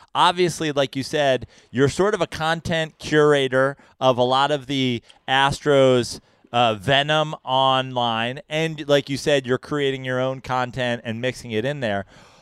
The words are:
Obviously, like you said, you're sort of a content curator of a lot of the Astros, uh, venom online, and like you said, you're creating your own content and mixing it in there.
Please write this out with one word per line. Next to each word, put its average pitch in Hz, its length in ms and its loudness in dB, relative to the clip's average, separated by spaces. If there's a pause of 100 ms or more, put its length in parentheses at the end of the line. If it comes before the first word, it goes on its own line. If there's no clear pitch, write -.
(140)
Obviously, 165 560 2
like 135 240 -2
you 131 80 -4
said, 135 420 0 (260)
you're 131 180 2
sort 202 240 0
of 190 80 -4
a 165 60 0
content 160 720 -4
curator 139 760 2 (240)
of 131 180 4
a 123 60 2
lot 135 280 2
of 135 160 -2
the 131 340 0 (260)
Astros, 135 920 2 (320)
uh, 120 220 2
venom 147 680 0
online, 131 1040 -2
and 156 400 -6
like 143 220 2
you 139 80 -4
said, 139 280 0
you're 123 120 0
creating 135 480 -4
your 127 160 -4
own 131 180 -4
content 123 640 -4
and 113 160 -6
mixing 123 320 -6
it 110 140 -2
in 143 160 -4
there. 101 240 -2 (360)